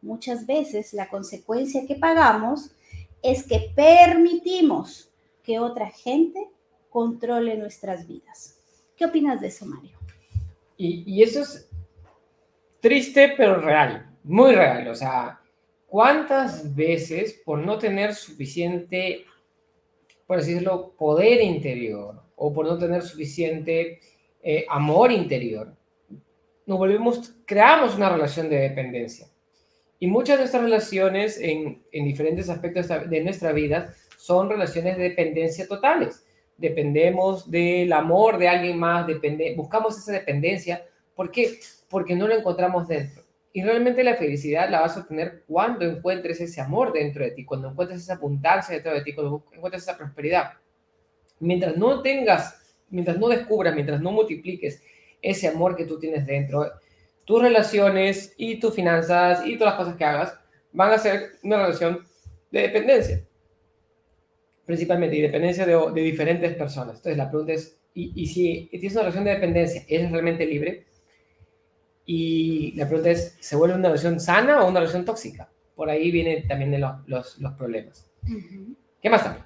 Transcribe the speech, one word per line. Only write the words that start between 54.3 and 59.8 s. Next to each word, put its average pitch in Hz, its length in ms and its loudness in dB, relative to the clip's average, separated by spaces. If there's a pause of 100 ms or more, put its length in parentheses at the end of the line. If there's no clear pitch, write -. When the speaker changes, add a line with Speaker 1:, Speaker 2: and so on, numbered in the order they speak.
Speaker 2:
ese 190 240 -2
amor 170 280 0
que 170 100 -6
tú 156 140 -10
tienes 156 260 -4
dentro, 139 400 -2 (600)
tus 220 140 4
relaciones 202 1000 2
y 226 220 -6
tus 220 140 0
finanzas 175 720 2
y 156 100 -4
todas 214 200 2
las - 40 -8